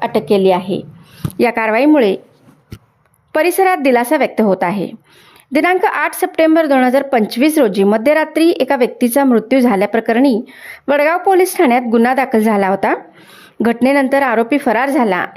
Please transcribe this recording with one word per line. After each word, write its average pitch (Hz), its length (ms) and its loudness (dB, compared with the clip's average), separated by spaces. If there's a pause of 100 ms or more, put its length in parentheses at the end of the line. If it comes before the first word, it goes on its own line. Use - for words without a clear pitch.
अटक 226 260 -4
केली 196 220 2
आहे. 180 300 -2 (580)
या 233 120 0
कारवाईमुळे 226 640 2 (1160)
परिसरात 359 420 0
दिलासा 254 400 0
व्यक्त 233 240 -2
होत 196 220 2
आहे. 185 420 -6 (480)
दिनांक 359 320 0
आठ 330 300 -4
सप्टेंबर 320 520 0
दोन 277 120 2
हजार 254 240 2
पंचवीस 277 560 0
रोजी 196 260 2
मध्यरात्री 302 680 0
एका 277 260 -2
व्यक्तीचा 247 480 0
मृत्यू 247 360 2
झाल्याप्रकरणी 226 840 0 (460)
वडगाव 294 300 0
पोलीस 370 380 0
ठाण्यात 254 260 2
गुन्हा 233 320 0
दाखल 254 240 0
झाला 208 300 0
होता. 196 260 -2 (680)
घटनेनंतर 262 600 0
आरोपी 233 360 0
फरार 254 320 -2
झाला. 220 360 -2 (100)